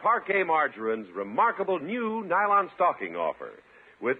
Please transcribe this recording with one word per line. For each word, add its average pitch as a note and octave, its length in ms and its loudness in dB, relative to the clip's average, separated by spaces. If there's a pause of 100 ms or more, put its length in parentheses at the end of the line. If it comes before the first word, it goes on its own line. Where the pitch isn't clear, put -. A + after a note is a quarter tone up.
Parquet G#3+ 400 2
Margarine's A2+ 720 0
remarkable F3+ 640 0
new A3 480 -4
nylon G3 480 2
stocking A#2+ 400 0
offer. D2 360 -4 (480)
With C3 200 0